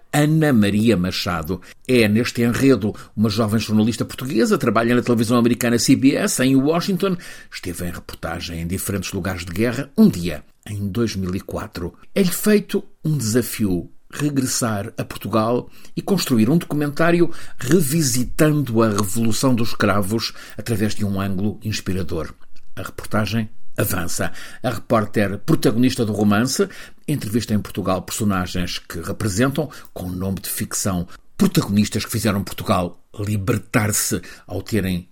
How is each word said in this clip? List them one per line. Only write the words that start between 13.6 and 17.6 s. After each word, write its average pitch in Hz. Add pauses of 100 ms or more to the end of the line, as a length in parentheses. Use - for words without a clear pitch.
regressar 123
a 117
Portugal 113 (280)
e -
construir 208
um 170
documentário 165 (280)
revisitando 135